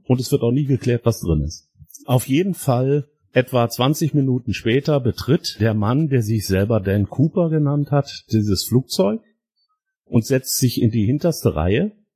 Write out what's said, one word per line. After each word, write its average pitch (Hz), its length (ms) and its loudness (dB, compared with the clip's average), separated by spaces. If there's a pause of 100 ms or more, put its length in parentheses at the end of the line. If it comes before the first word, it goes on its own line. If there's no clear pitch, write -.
und 127 160 0
es 127 100 -6
wird 143 120 0
auch 120 100 0
nie 139 140 0
geklärt, 123 400 -2
was 113 140 0
drin 80 200 0
ist. - 300 -8 (340)
Auf 123 240 0
jeden 175 240 0
Fall, 135 560 -2 (240)
etwa 120 360 2
zwanzig 147 460 0
Minuten 127 400 0
später 117 460 0
betritt - 600 -2
der 110 140 2
Mann, 123 340 0
der 131 140 0
sich 107 240 -2
selber 101 340 2
Dan 98 280 0
Cooper 165 420 0
genannt 147 400 0
hat, - 420 -2
dieses 104 320 0
Flugzeug 190 560 0 (840)
und 110 200 0
setzt - 320 -2
sich 123 240 0
in 117 100 2
die 110 140 0
hinterste 135 500 0
Reihe, 104 380 0 (240)